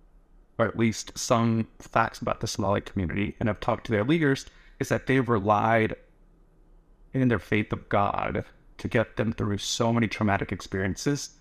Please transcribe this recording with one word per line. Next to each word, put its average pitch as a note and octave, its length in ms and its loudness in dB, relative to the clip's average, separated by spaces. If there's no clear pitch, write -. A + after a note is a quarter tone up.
or A#2 80 2
at - 120 -4
least A2+ 380 0
some A2+ 520 2
facts - 420 0
about - 200 -4
the A2+ 80 -4
Somali G#2 340 -2
community, F#2+ 580 -4
and - 80 0
I've G#2+ 120 -2
talked - 260 -2
to - 60 -4
their G#2 120 2
leaders, C#3+ 440 0
is B2+ 100 -4
that A#2 160 -2
they've C3 240 2
relied A2 680 2
in C3 140 2
their A#2 100 2
faith G#2+ 340 0
of - 180 -8
God - 540 0
to - 80 -6
get A2 300 0
them A2+ 160 0
through G#2 260 -2
so - 340 0
many A#2 140 2
traumatic G2+ 440 0
experiences, G2+ 880 -4